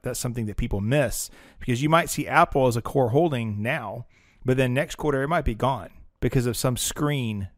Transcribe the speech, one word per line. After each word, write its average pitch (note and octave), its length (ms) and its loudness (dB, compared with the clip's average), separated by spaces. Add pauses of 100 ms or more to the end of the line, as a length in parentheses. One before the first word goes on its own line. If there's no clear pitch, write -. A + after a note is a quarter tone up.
that's B2+ 180 -6
something A#2+ 260 -4
that G#2 100 -8
people G#2 240 -2
miss, A#2+ 500 0 (280)
because B2 240 -2
you D3+ 60 2
might E3 220 4
see - 180 -4
Apple C#3+ 400 4
as A#2 80 2
a A2+ 60 -2
core B2+ 280 0
holding A#2+ 500 0
now, A#2 460 -6 (380)
but C3 120 4
then B2+ 160 2
next C#3+ 220 -2
quarter C3+ 300 0
it C#3+ 40 -4
might E3 160 0
be A#2+ 120 -2
gone B2 340 -2 (300)
because B2 260 2
of A#2 100 -2
some B2 200 0
screen A#2+ 800 -2